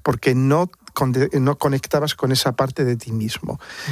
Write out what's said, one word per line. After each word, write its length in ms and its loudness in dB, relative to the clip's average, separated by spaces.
porque 320 2
no 340 4
conde-, 360 2
no 180 2
conectabas 560 0
con 180 -2
esa 240 0
parte 300 0
de 100 0
ti 160 -10
mismo. 480 -6